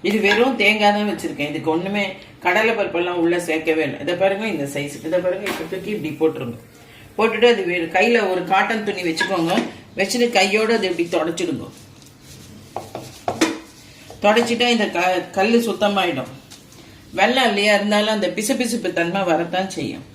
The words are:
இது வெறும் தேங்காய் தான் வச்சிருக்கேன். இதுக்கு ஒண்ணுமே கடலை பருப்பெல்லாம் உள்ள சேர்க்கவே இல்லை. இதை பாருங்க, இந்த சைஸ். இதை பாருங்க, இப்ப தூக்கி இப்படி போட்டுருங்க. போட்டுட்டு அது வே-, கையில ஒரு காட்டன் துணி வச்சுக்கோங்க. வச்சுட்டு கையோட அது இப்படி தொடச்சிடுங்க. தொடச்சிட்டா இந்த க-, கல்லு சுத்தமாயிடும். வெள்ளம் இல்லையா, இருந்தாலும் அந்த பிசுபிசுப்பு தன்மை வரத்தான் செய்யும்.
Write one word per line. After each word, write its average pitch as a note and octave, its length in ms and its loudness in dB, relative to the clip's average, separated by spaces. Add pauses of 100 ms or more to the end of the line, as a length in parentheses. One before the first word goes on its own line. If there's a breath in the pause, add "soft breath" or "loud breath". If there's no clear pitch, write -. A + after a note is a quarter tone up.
இது G#3 180 2
வெறும் G#3+ 360 2
தேங்காய் G#3 380 4
தான் G#3 160 0
வச்சிருக்கேன். D3+ 400 -6
இதுக்கு D3+ 220 -2
ஒண்ணுமே F#3+ 420 -2 (260 loud breath)
கடலை G#3+ 360 2
பருப்பெல்லாம் F3 480 -2
உள்ள F3 140 2
சேர்க்கவே D#3+ 460 0
இல்லை. C3+ 160 -4
இதை F3+ 160 -2
பாருங்க, G3 320 0
இந்த D#3+ 160 -4
சைஸ். C#3+ 420 -8
இதை F3 140 0
பாருங்க, F#3 300 -2
இப்ப - 200 -6
தூக்கி F#3 200 -8
இப்படி F#3 240 -4
போட்டுருங்க. C#3 440 -2 (600 loud breath)
போட்டுட்டு G#3+ 280 2
அது A3+ 220 6
வே-, E3 300 -2
கையில G#3+ 340 4
ஒரு F3+ 120 0
காட்டன் G3+ 400 2
துணி F#3 180 -4
வச்சுக்கோங்க. F3 600 0 (340 loud breath)
வச்சுட்டு A#3+ 320 2
கையோட G#3+ 440 4
அது F#3+ 160 0
இப்படி E3+ 180 -2
தொடச்சிடுங்க. E3 600 -2 (2500 loud breath)
தொடச்சிட்டா A#3 460 4
இந்த A3 180 2
க-, F3 460 0
கல்லு A3+ 280 4
சுத்தமாயிடும். F#3+ 720 0 (800 loud breath)
வெள்ளம் A#3+ 360 2
இல்லையா, G#3 280 4
இருந்தாலும் G#3 380 2
அந்த F#3 140 0
பிசுபிசுப்பு A3+ 680 -2
தன்மை F3 280 0
வரத்தான் F3 480 0
செய்யும். C#3 340 -6 (100)